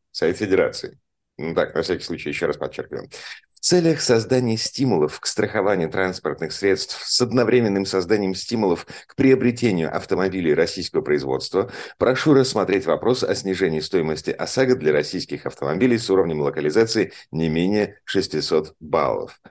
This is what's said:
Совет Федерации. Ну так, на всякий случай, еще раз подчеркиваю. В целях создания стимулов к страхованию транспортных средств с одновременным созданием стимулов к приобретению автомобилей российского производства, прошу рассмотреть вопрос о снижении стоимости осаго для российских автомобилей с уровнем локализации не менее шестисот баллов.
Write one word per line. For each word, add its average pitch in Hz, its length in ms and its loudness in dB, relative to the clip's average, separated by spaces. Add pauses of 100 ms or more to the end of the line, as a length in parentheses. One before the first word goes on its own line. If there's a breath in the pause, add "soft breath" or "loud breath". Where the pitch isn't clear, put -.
(100)
Совет 87 280 -2
Федерации. 92 600 -2 (400)
Ну 80 160 -6
так, - 220 -2
на 80 60 0
всякий 82 200 -4
случай, 78 280 -10
еще - 180 -4
раз 71 80 -4
подчеркиваю. - 520 -10 (460 loud breath)
В - 80 -20
целях 160 380 4
создания 117 560 2
стимулов 104 640 0
к - 60 -10
страхованию 101 640 0
транспортных 92 600 -4
средств - 540 0
с - 140 0
одновременным 117 640 2
созданием 95 500 0
стимулов 95 520 -2 (200 loud breath)
к - 100 -20
приобретению 117 800 2
автомобилей 90 600 0
российского 85 480 0
производства, 69 680 -2 (280 loud breath)
прошу 127 340 2
рассмотреть 101 540 4
вопрос 107 360 0
о - 120 0
снижении 92 460 0
стоимости 78 500 -2
осаго 127 460 0
для 76 160 2
российских 76 520 -4
автомобилей 92 540 0
с 110 100 -4
уровнем 85 320 2
локализации 80 720 0 (200 loud breath)
не 80 180 0
менее 95 540 0
шестисот - 760 -2
баллов. 71 600 -2 (100)